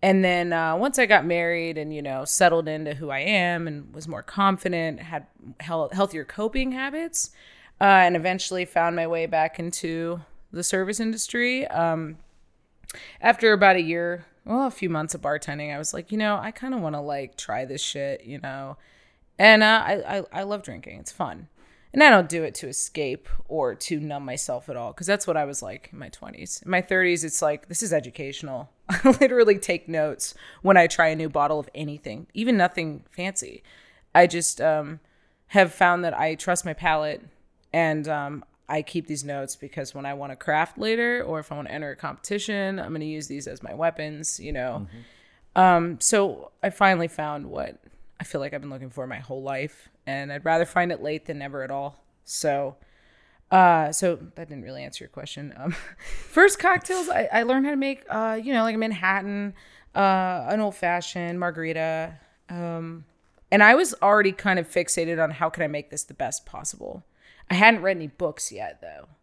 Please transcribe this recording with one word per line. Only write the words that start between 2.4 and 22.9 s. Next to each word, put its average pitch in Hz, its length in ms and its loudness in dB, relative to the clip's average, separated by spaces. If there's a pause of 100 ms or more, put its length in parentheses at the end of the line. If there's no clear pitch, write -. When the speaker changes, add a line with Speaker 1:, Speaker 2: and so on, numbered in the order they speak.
Speaker 1:
into 156 260 -6
who 143 160 -10
I 135 120 -2
am 175 460 0
and 147 240 -10
was 156 160 -14
more 160 140 -8
confident, 185 800 0
had 160 260 -10 (360)
hel-, 160 320 -4
healthier 185 300 0
coping 254 500 -4
habits, 277 580 -6 (480)
uh, 202 60 4
and 185 300 8
eventually 185 480 -2
found 170 320 0
my 165 120 -2
way 165 180 -2
back 160 320 0
into 165 640 -6 (300)
the 175 120 -8
service 190 360 -2
industry. 240 680 -2
Um, 160 480 -2 (1000)
after 233 340 6
about 190 220 8
a 185 60 2
year, 170 440 -2 (200)
well, 262 220 -2
a 240 40 -4
few 190 180 -4
months 156 260 -4
of 151 60 -10
bartending, 147 520 -6
I 143 40 -8
was 151 160 -8
like, 165 180 -10
"You 214 60 -4
know, 214 240 0
I - 100 -10
kinda 262 260 -8
wanna, 151 240 -4
like, 139 360 -8
try 120 280 -6
this 131 160 -8
shit, 139 440 -6
you 139 140 -14
know?" 135 380 -12 (600)
And, 214 240 10
uh, 220 220 4
I, 196 340 -2
I, 180 40 -8 (100)
I 190 100 -6
love 202 180 -6
drinking. 101 380 -16
It's - 120 -14
fun. 147 360 -8 (460)
And 285 100 6
I 302 60 12
don't 190 200 8
do 165 140 -4
it 147 120 -6
to - 120 -10
escape 143 600 -6 (200)